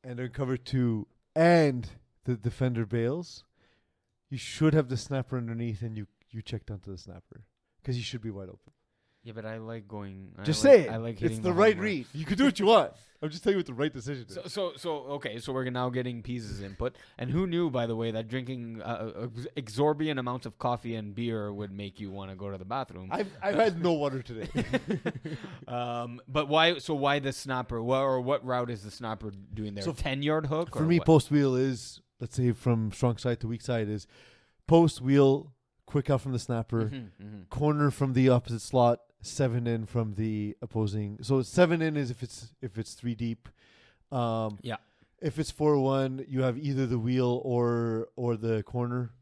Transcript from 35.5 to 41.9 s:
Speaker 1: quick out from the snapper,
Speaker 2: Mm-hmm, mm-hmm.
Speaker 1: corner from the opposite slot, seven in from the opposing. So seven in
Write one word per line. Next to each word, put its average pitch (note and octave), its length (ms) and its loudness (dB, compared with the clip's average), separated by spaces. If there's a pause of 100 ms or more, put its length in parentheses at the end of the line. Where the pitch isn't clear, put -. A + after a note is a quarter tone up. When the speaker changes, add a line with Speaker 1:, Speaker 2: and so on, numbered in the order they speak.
Speaker 1:
quick C#3+ 240 -2
out C3+ 120 2
from C3+ 120 -6
the A#2+ 60 -2
snapper, A2+ 460 -2
Speaker 2:
Mm-hmm, C3+ 100 -4 (300)
mm-hmm. G#2 240 -14
Speaker 1:
corner D3 420 2
from C3+ 220 0
the C3 160 6
opposite A#2 320 2
slot, A#2+ 380 4 (220)
seven A#2+ 460 -2
in A#2 180 -2
from A2 300 -2
the G#2 460 -2
opposing. G#2 600 -2
So C3 200 2
seven E3+ 400 4
in D#3+ 160 0